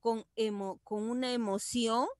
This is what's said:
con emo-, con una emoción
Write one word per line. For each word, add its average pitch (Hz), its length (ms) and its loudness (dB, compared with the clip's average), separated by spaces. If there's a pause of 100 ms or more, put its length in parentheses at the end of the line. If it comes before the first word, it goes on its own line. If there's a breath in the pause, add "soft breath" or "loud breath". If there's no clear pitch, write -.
con 226 240 0 (100)
emo-, 202 480 -2
con 214 260 -2
una 247 220 0
emoción 226 720 2 (140)